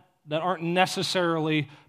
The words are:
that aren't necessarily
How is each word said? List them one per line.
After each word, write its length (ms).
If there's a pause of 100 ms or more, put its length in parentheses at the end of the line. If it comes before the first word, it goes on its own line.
(280)
that 160
aren't 180
necessarily 1080 (200)